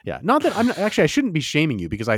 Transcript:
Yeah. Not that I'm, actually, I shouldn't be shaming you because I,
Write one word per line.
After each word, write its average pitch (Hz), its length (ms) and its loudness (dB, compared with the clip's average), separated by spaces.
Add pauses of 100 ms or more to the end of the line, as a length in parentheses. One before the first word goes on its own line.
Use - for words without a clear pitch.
Yeah. 69 160 -6
Not 254 220 2
that 285 140 2
I'm, 240 140 2
actually, 196 340 2
I - 20 2
shouldn't 254 260 0
be 160 60 0
shaming 143 400 0
you 85 80 -6
because 107 220 -4
I, 107 80 4